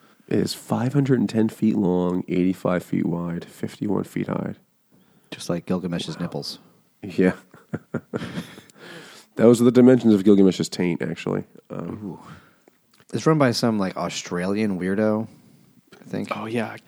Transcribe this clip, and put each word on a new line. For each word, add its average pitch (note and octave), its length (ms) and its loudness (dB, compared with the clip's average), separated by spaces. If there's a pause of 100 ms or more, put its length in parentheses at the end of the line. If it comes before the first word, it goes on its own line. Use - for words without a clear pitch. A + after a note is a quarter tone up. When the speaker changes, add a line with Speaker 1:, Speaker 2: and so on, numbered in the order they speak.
(280)
Speaker 1:
It G#2 120 0
is F#2+ 140 -2
five A2+ 380 -4
hundred C3+ 280 2
and G#2 80 0
ten A2 200 0
feet - 280 0
long, F2+ 520 0
eighty-five F2+ 540 0
feet F2+ 240 -2
wide, E2+ 380 -6
fifty-one - 600 -6
feet G2 240 -6
high. - 260 -6 (760)
Speaker 2:
Just - 180 -12
like F2 180 -4
Gilgamesh's E2+ 540 -4
nipples. D#2 380 -8 (440)
Speaker 1:
Yeah. F#2 300 2 (400)
<laughs> - 1600 -12
Those A#2+ 240 6
are A#2+ 40 4
the B2 80 6
dimensions B2 420 8
of F#2+ 100 2
Gilgamesh's G2 440 4
taint, F2+ 340 -2
actually. F#2+ 420 -4 (260)
Um, F#2+ 340 -10
Speaker 2:
Ooh. F#2 140 -12 (920)
It's - 140 -6
run D#3+ 120 6
by C3 140 4
some, A2+ 260 0
like, F#2+ 180 -2
Australian F#2 840 -4
weirdo, G#2+ 480 0 (720)
I - 40 -20
think. - 320 -8
Speaker 3:
Oh, G#2+ 100 -10
yeah. A2 300 -6 (120)